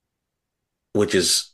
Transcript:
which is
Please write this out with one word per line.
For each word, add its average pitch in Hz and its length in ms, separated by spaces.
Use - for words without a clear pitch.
which 104 200
is - 400